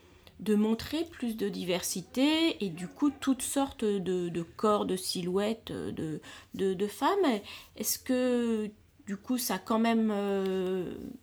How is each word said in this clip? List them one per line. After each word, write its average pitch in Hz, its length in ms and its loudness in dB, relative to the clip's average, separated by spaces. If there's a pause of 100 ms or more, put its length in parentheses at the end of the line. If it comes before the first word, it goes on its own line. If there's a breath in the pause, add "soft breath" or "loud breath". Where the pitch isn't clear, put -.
(400 loud breath)
de 208 140 0
montrer 220 520 2
plus 233 300 -6
de 202 140 -2
diversité 196 1120 0
et 196 60 0
du 170 180 -6
coup - 220 0
toutes 269 320 0
sortes - 420 -2
de, 185 460 0
de 170 140 -4
corps, 208 420 2
de 185 100 0
silhouettes, 190 760 -2
de, 143 500 -6 (320 loud breath)
de, 190 220 0
de 196 120 0
femmes. 285 520 2 (360 loud breath)
Est-ce - 220 -4
que 240 720 2 (380)
du 196 100 -4
coup 254 220 -2
ça 202 160 -2
a - 20 0
quand 220 220 0
même, 226 340 4
euh, 190 800 0 (300)